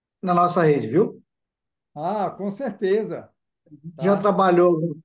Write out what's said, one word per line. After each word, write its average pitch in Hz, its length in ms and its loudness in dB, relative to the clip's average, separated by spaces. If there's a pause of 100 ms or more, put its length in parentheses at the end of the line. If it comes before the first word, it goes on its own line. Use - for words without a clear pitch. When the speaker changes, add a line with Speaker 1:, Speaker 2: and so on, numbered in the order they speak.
(220)
Speaker 1:
na 180 120 0
nossa 175 280 2
rede, 143 260 2
viu? 160 340 0 (760)
Speaker 2:
Ah, 180 340 -4
com 196 220 -8
certeza. 196 760 -4 (680)
Speaker 1:
Já 196 180 2
Speaker 2:
Tá. - 0 -
Speaker 1:
trabalhou, 180 640 2
eu 156 220 -6